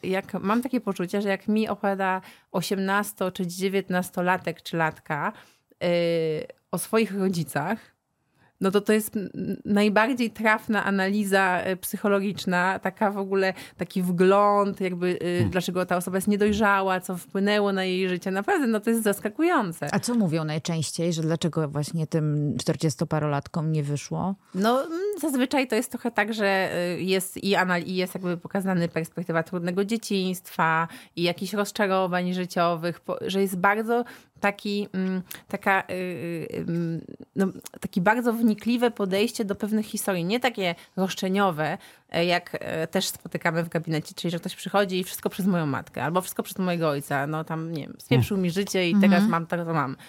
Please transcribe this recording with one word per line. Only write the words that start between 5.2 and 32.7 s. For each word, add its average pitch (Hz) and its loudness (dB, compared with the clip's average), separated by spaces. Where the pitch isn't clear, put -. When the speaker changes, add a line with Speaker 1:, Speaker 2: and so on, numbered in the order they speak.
Speaker 1:
e, - 0
o 180 -4
swoich 214 2
rodzicach, 180 0
no 190 2
to 202 4
to 202 2
jest 214 0
n-, 190 -4
n-, 190 -4
najbardziej 214 4
trafna 214 0
analiza, 196 2
e, 190 -2
psychologiczna, 190 0
taka 196 0
w 202 -6
ogóle, 190 0
taki 185 -2
wgląd, 196 4
jakby, 180 -2
e, - -4
Speaker 2:
Hmm. 175 2
Speaker 1:
dlaczego 180 0
ta 180 0
osoba 180 -2
jest 190 0
niedojrzała, 202 2
co 185 -8
wpłynęło 202 0
na 190 0
jej 185 0
życie. 185 -2
Naprawdę, 262 0
no 220 2
to 226 0
jest 226 2
zaskakujące. 202 0
Speaker 3:
A 196 2
co 240 -2
mówią 165 2
najczęściej, 165 -2
że 165 -2
dlaczego 160 0
właśnie 151 -2
tym 151 0
czterdziestoparolatkom 151 0
nie 151 0
wyszło? 160 -4
Speaker 1:
No, 233 2
mm, 330 -6
zazwyczaj 262 2
to 220 0
jest 240 -2
trochę 240 -4
tak, 208 0
że, 214 2
e, 175 0
jest 185 0
i 196 4
anal-, 180 2
i 185 -4
jest 180 -2
jakby 180 -4
pokazany 180 -2
perspektywa 165 -4
trudnego 180 -2
dzieciństwa 185 0
i 170 -2
jakichś 175 -2
rozczarowań 190 0
życiowych, 175 0